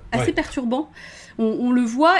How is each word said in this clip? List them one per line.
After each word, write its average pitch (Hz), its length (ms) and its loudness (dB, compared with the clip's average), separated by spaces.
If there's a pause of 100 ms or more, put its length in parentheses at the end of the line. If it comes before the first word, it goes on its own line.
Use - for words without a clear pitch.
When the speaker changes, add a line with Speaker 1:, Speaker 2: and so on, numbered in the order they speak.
(120)
Speaker 1:
assez 240 140 0
Speaker 2:
Ouais. 330 60 0
Speaker 1:
perturbant. 277 580 -4 (480)
On, 226 60 0
on 240 280 0
le 247 80 4
voit, 269 400 2